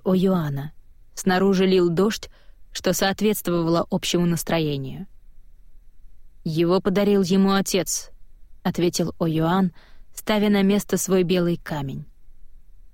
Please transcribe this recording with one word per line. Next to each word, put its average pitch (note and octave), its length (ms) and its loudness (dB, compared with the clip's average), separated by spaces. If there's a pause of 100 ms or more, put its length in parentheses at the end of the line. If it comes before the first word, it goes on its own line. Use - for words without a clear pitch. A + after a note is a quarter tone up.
Оюана. F3 640 0 (440)
Снаружи F#3+ 500 2
лил F#3 240 4
дождь, F#3 400 0 (420)
что - 220 -2
соответствовало F3 960 0
общему F3 380 0
настроению. D3+ 800 -2 (1400)
"Его E3+ 360 2
подарил G3+ 440 2
ему G3 300 4
отец", - 580 -2 (500)
ответил E3+ 560 0
Оюан, E3 540 2 (420)
ставя G#3+ 360 0
на G3+ 120 4
место G3 360 2
свой F#3 260 2
белый F3 340 2
камень. C#3+ 480 -8 (880)